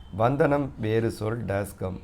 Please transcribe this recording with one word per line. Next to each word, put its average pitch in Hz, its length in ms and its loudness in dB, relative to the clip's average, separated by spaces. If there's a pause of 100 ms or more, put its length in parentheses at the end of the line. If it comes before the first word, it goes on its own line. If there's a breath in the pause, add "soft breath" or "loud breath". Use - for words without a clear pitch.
(140)
வந்தனம் 139 640 2
வேறு 113 340 2
சொல் 110 340 -4
டேஸ்கம். 95 580 -4